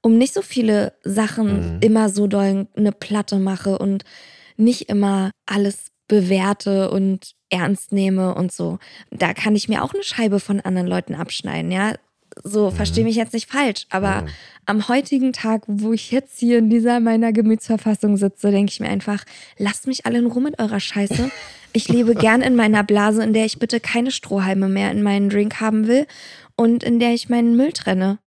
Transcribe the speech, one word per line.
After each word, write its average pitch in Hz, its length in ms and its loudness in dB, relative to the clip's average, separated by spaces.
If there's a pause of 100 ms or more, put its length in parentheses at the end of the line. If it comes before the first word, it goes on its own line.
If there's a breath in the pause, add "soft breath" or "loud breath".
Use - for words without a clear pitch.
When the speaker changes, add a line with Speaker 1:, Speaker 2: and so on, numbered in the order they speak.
Speaker 1:
um 226 160 6
nicht 262 160 2
so 392 80 -4
viele 214 520 0 (100)
Sachen 196 720 -2
Speaker 2:
Mhm. - 40 -6
Speaker 1:
immer 220 280 4
so 202 180 0
doll 196 400 0 (100)
eine 208 140 2
Platte 208 480 -4
mache 190 400 -2
und 196 240 -2 (540 loud breath)
nicht 233 320 2
immer 196 420 0 (160)
alles 202 400 -2 (220)
bewerte 190 800 2
und 190 440 -2 (160)
ernst 180 420 -2
nehme 190 420 0
und 185 180 -4
so. 170 260 -6 (320 loud breath)
Da 175 240 -2
kann 214 220 0
ich - 120 -2
mir 220 140 0
auch - 120 -6
eine 403 80 -6
Scheibe 202 380 -2
von 202 200 -4
anderen 185 260 -2
Leuten 180 280 -4
abschneiden, 165 560 -6
ja. 196 240 -2 (500)
So, 208 260 0
Speaker 2:
Mhm. 175 40 -8
Speaker 1:
versteh 214 300 0
mich 226 120 0
jetzt 226 180 -2
nicht - 160 -6
falsch, 262 400 -2
aber 104 320 -2
Speaker 2:
Mhm. 76 60 -8 (380 loud breath)
Speaker 1:
am 208 220 0
heutigen 262 440 0
Tag, 220 340 -2
wo 208 280 -2
ich - 160 -6
jetzt 269 280 -4
hier 240 200 4
in 220 120 4
dieser 240 300 2
meiner 226 320 2
Gemütsverfassung 214 840 2
sitze, 202 320 0
denk 202 200 2
ich - 100 -12
mir - 80 -4
einfach, 202 360 -4 (340 loud breath)
lasst 202 280 -4
mich 262 200 -6
alle 240 120 0
in 240 80 2
Ruhe 240 160 -2
mit 294 160 -4
eurer 214 220 -2
Scheiße. 202 500 -2 (160)
Speaker 2:
<laughs> - 280 -20
Speaker 1:
Ich 226 140 -2
lebe 233 260 4
gern 220 260 4
in 254 160 2
meiner 214 280 4
Blase, 208 380 2
in 214 120 0
der 220 100 2
ich - 140 -6
bitte 233 200 -2
keine 240 320 -2
Strohhalme 190 600 -2
mehr 196 200 0
in 208 120 -2
meinen 202 260 0
Drink 208 320 -2
haben 220 260 0
will 262 200 2 (500 loud breath)
und 233 260 2
in 233 160 2
der 240 140 2
ich - 160 -4
meinen 233 280 4
Müll 277 160 2
trenne. 190 540 -2